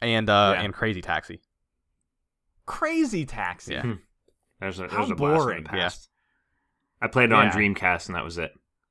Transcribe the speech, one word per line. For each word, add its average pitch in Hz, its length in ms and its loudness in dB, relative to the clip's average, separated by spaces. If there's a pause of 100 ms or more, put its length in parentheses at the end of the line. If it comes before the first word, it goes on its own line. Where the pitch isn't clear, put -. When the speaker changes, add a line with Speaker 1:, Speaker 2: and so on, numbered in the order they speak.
Speaker 1:
And, 113 280 2
uh, 101 260 6
Speaker 2:
Yeah. 90 80 0
Speaker 1:
and 98 100 -4
Crazy 101 280 -4
Taxi. 85 380 -6 (1300)
Speaker 2:
Crazy 302 600 -2
Taxi. 101 480 -8
Speaker 1:
Yeah. 131 100 -6
Speaker 3:
Hmm. 120 100 -4 (680)
There's 95 200 -8
a, 90 80 -8
Speaker 2:
How - 120 -8
Speaker 3:
there's 104 120 -2
a - 40 -4
blast 143 300 4
Speaker 2:
boring. 85 180 -4
Speaker 3:
from - 100 -16
the 95 40 -4
Speaker 1:
Yeah. 90 60 0
Speaker 3:
past. - 260 -6 (920)
I 117 60 0
played 123 220 2
it 113 40 4
on 107 140 8
Speaker 2:
Yeah. 95 60 0
Speaker 3:
Dreamcast, 95 540 0
and 92 80 -8
that 73 80 -4
was 82 140 -10
it. 82 160 -6 (380)